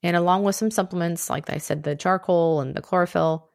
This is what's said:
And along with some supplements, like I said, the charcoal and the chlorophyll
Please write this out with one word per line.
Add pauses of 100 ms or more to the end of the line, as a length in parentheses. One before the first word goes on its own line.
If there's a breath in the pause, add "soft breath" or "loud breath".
And
along
with
some
supplements,
like
I
said,
the
charcoal
and
the
chlorophyll